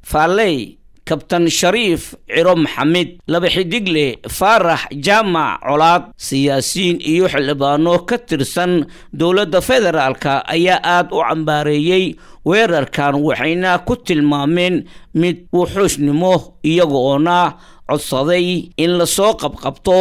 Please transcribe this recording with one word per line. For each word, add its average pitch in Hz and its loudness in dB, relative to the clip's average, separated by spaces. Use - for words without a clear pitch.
Faalley, 165 -2
Kabtan 165 -2
Shariif 185 0
Ciro 170 2
Maxamed, 156 0
laba 170 -2
xidigle 170 -2
Faarax 185 2
Jaamac 160 0
Colaad. 156 2
Siyaasiyiin 139 -2
iyo 165 2
xildhibaano 147 0
ka 240 -2
tirsan 175 -2
dowladda 180 0
federaalka 156 0
ayaa 175 2
aad 175 0
u 180 -4
cambaareeyay 151 0
weerarkan, 151 0
waxayna 165 0
ku 233 -4
tilmaameen 156 0
mid 170 0
wuxuushnimo, 175 0
iyagoona 160 0
codsaday 165 -2
in 170 0
la 170 2
soo 196 2
qabqabto - -2